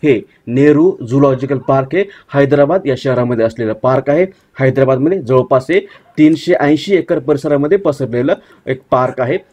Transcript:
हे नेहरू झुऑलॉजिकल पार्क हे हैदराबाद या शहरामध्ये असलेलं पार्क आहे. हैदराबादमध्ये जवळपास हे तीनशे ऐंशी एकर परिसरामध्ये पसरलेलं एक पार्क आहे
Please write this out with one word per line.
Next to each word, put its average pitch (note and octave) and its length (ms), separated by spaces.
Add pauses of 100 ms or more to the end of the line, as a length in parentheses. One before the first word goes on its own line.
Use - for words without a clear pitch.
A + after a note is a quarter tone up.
हे C3 180 (260)
नेहरू D3 460 (180)
झुऑलॉजिकल C#3 480
पार्क C3+ 360
हे G3 100 (300)
हैदराबाद C#3+ 520
या C3+ 120
शहरामध्ये B2 460
असलेलं A2+ 280
पार्क C3+ 380
आहे. E3 160 (340)
हैदराबादमध्ये C3+ 640
जवळपास B2+ 480
हे F#3 100 (380)
तीनशे D#3 340
ऐंशी D#3 440
एकर E3 220
परिसरामध्ये D3 600
पसरलेलं C#3 560 (320)
एक C3 140 (100)
पार्क B2+ 300
आहे C3 180 (140)